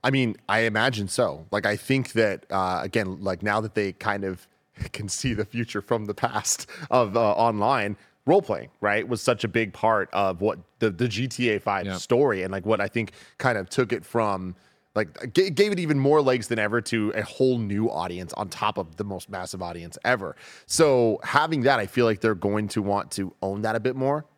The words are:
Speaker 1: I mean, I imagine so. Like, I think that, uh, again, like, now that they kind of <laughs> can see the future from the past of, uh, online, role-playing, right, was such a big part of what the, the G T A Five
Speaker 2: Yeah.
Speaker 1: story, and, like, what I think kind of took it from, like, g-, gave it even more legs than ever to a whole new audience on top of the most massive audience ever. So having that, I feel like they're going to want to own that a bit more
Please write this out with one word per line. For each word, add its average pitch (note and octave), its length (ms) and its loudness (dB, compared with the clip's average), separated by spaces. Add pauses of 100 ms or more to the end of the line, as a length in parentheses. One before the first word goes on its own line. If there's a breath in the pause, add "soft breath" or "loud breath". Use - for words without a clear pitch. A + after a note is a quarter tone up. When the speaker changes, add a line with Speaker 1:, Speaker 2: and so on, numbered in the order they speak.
Speaker 1:
I B2+ 80 2
mean, C3 260 0 (100)
I G#2 120 2
imagine A2 480 0
so. D#2+ 440 -2
Like, G#2 140 -2
I G#2 100 2
think C3 380 -2
that, G#2+ 380 0
uh, F#2 320 0
again, F#2+ 360 -4
like, F#2+ 220 -4
now G#2 180 0
that G#2+ 140 -6
they G2+ 200 -2
kind G2+ 300 -4
of F#2 240 -8 (220)
<laughs> - 240 -10
can G#2 160 -10
see B2 240 -4
the G#2 100 -2
future A2+ 380 -6
from A2 240 -2
the G2+ 80 -6
past - 540 -2 (240 loud breath)
of, A#2 260 4
uh, A2+ 140 4
online, G#2+ 680 2 (280 soft breath)
role-playing, C3+ 440 2 (100)
right, G#2 260 2
was A#2+ 180 -4
such A#2+ 200 2
a A#2 40 -2
big G#2+ 260 0
part A2 400 2
of F#2+ 260 0
what G2+ 200 0 (200)
the, A2 120 2
the G#2+ 160 -2
G A2+ 200 -4
T A#2+ 220 -2
A G#2 100 0
Five G2 280 -2
Speaker 2:
Yeah. F#2 100 -4
Speaker 1:
story, A#2+ 460 2
and, F#2 80 -6
like, F#2+ 140 -6
what G#2+ 140 2
I G2+ 80 0
think A2 240 -4 (280 loud breath)
kind B2 180 2
of F#2 120 -6
took - 220 0
it G2+ 140 -4
from, G2 500 -2 (380 soft breath)
like, G#2+ 400 -6
g-, F#3+ 160 4
gave G3+ 220 2
it G3 80 -2
even D3+ 200 2
more C#3+ 220 6
legs B2+ 260 2
than A2+ 120 0
ever G#2+ 200 0
to A2 360 0
a G#2+ 80 -2
whole C3 340 2
new G#2+ 320 0
audience F2 440 -6
on G2 160 -6
top - 280 -2
of E2 200 -8
the G#2+ 60 -6
most G2 280 -8
massive F#2 320 -8
audience E2+ 420 -10
ever. G2 300 0 (320 loud breath)
So B2+ 560 4
having D3+ 400 2
that, C3 160 4
I G2+ 80 -2
feel B2 180 2
like A2 160 2
they're A2 140 2
going G#2 340 0
to G#2+ 140 -2
want G2+ 300 -2
to F#2+ 280 -6
own G2 220 -4
that A2 120 0
a A#2 40 0
bit B2+ 160 -2
more C#3 300 -2 (120)